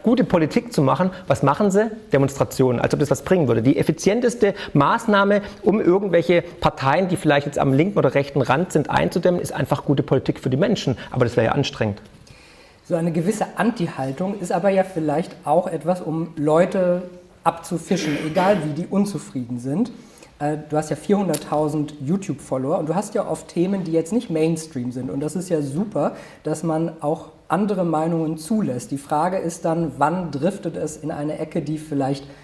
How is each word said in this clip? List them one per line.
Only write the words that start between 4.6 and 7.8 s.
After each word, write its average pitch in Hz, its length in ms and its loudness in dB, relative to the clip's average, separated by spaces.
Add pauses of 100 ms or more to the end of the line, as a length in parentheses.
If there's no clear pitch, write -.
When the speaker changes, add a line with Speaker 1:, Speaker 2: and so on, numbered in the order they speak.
Speaker 1:
Maßnahme, 202 680 4 (220)
um 208 180 2
irgendwelche 170 600 4
Parteien, - 680 0
die 175 100 0
vielleicht 147 280 2
jetzt - 140 -6
am 143 140 4
linken 175 240 2